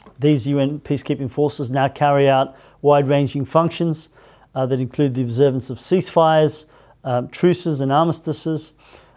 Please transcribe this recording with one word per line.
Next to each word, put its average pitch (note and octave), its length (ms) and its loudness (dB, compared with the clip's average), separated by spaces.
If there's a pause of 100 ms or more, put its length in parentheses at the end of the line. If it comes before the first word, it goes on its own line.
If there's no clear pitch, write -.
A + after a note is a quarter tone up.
(180)
These C#3 280 2
U C#3+ 120 0
N C#3 220 -2
peacekeeping C3+ 500 -4
forces C#3+ 400 -2
now C3+ 180 0
carry C#3+ 380 2
out C3+ 300 2 (240)
wide-ranging C#3+ 640 2
functions, D#3+ 640 -2 (460)
uh, C3+ 100 -2
that C3 160 -2
include C3 320 0
the B2 80 -2
observance B2+ 480 0
of B2 80 -10
ceasefires, D#3+ 880 2 (400)
um, B2 240 -4
truces E3+ 540 0
and C3+ 100 -2
armistices, D#3+ 800 -2 (440)